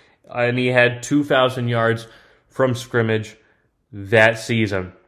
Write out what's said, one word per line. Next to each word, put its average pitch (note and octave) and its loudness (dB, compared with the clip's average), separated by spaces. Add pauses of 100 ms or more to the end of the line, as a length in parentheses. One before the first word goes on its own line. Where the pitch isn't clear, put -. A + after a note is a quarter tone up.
(300)
and A#2+ -2
he B2+ 0
had A#2+ 2
two D3 0
thousand B2+ 0
yards A2+ 0 (420)
from C3 -2
scrimmage A2+ -4 (560)
that A2 2
season. G2+ -4 (160)